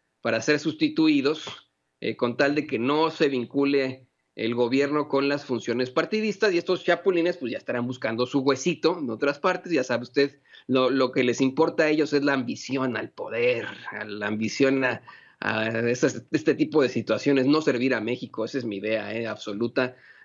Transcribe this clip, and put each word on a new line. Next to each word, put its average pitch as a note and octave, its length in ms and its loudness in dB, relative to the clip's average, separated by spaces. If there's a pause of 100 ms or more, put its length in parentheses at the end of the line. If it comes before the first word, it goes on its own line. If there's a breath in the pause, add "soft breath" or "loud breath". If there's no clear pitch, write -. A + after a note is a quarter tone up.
(220)
para A2+ 200 0
ser D3 180 2
sustituidos, D3+ 880 2 (520)
eh, A2+ 160 -4
con A#2+ 220 -2
tal C#3+ 160 2
de D3 140 -2
que C3+ 100 -2
no D3+ 320 2
se D#3 180 0
vincule C3+ 800 0 (300)
el A2+ 200 -2
gobierno C#3 540 0
con C#3 180 2
las C#3+ 160 -2
funciones B2 460 -2
partidistas, G3+ 640 0
y E3+ 40 2
estos F3 280 -2
chapulines, F3 500 2
pues, A#2 160 -8
ya A2 60 -4
estarán A#2+ 280 -4
buscando B2 400 -4
su C#3 140 0
huesito D#3 580 0
en C#3 120 -6
otras C#3 280 -2
partes. F3+ 360 -2
Ya C3 100 2
sabe B2 200 -2
usted, C#3 360 0 (260 loud breath)
lo, C3 240 2
lo C3 220 2
que B2+ 140 2
les B2 160 2
importa D#3 420 2
a D#3 60 4
ellos D3+ 240 2
es C#3+ 100 2
la C#3+ 100 2
ambición B2+ 640 -2
al A2 140 -6
poder, A#2+ 560 -2 (260)
a G#2+ 140 -8
la G#2 220 -6
ambición B2+ 580 0
a, A#2+ 160 -4 (400 loud breath)
a A2 260 -2 (220)
esas, B2 420 0
este D3+ 240 2
tipo D3 260 2
de B2 60 6
situaciones, B2+ 600 0
no D#3 140 4
servir C3 320 0
a A2+ 60 0
México. A2+ 460 -4
Esa C#3 140 -6
es A#2+ 40 -4
mi G#2 140 -6
idea, G#2 360 -4
eh, A2+ 140 -6
absoluta. A#2 680 -4 (280 loud breath)